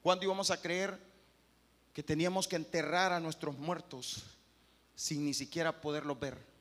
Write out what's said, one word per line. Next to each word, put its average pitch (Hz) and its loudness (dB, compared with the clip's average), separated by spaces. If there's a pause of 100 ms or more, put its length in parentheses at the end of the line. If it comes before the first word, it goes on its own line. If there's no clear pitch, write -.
¿Cuándo 180 4
íbamos 190 2
a 175 0
creer 185 -2 (920)
que 147 -8
teníamos 180 2
que 180 0
enterrar 165 2
a 175 2
nuestros 156 -4
muertos 143 -6 (720)
sin 147 -2
ni 143 0
siquiera 160 0
poderlos 147 -2
ver? 131 -6 (180)